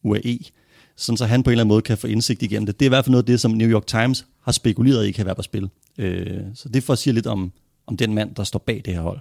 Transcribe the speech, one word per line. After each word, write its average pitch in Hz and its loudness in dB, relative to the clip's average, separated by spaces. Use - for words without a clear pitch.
U 104 0
A 104 0
E, 120 -4
sådan 117 -4
så 123 -2
han 120 4
på 127 4
en - 6
eller 117 4
anden 110 4
måde 107 6
kan 110 0
få - -8
indsigt 110 -2
igennem 104 -2
det. 101 -4
Det 139 4
er - 6
i 127 4
hvert 131 2
fald 127 4
noget 123 6
af 110 0
det, 123 4
som 120 2
New 113 2
York 107 2
Times 120 0
har 120 -2
spekuleret 117 2
i, 101 -2
kan 101 -4
være 92 -4
på - -10
spil. 98 -6
Øh, 92 -6
så - -18
det 110 -2
er 135 2
for - -2
at 120 0
sige 135 0
lidt 113 0
om, 95 -4
om 110 -8
den 107 -2
mand, 107 -4
der 104 -6
står 113 -6
bag 110 -6
det 92 -4
her 85 -4
hold. 85 -6